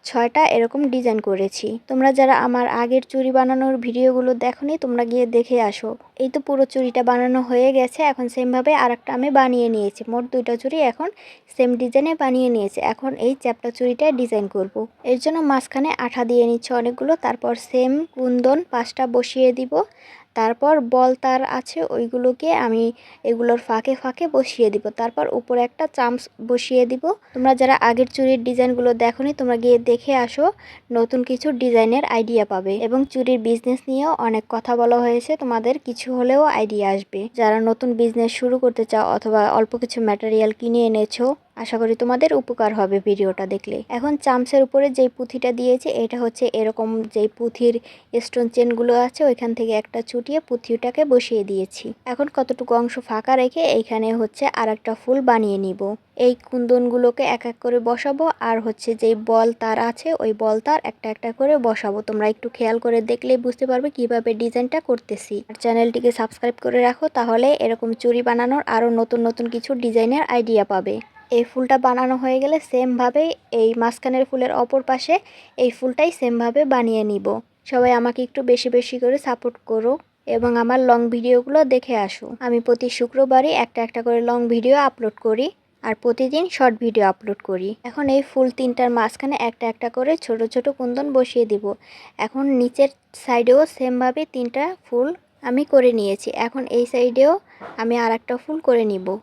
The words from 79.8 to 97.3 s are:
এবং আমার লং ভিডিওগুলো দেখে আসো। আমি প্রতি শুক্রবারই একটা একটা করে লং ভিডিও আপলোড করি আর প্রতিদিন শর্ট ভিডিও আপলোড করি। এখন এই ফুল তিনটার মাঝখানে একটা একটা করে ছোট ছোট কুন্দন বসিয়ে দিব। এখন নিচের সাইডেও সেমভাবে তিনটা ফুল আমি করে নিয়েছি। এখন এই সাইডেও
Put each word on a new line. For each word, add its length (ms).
এবং 300
আমার 280
লং 140
ভিডিওগুলো 560
দেখে 320
আসো। 300
আমি 220
প্রতি 280
শুক্রবারই 640
একটা 260
একটা 220
করে 180
লং 260
ভিডিও 280
আপলোড 340
করি 260
আর 180
প্রতিদিন 480
শর্ট 300
ভিডিও 280
আপলোড 360
করি। 260
এখন 260
এই 140
ফুল 280
তিনটার 400
মাঝখানে 500
একটা 260
একটা 220
করে 280
ছোট 300
ছোট 220
কুন্দন 420
বসিয়ে 340
দিব। 200
এখন 240
নিচের 320
সাইডেও 360
সেমভাবে 460
তিনটা 300
ফুল 240
আমি 220
করে 280
নিয়েছি। 360
এখন 260
এই 140
সাইডেও 460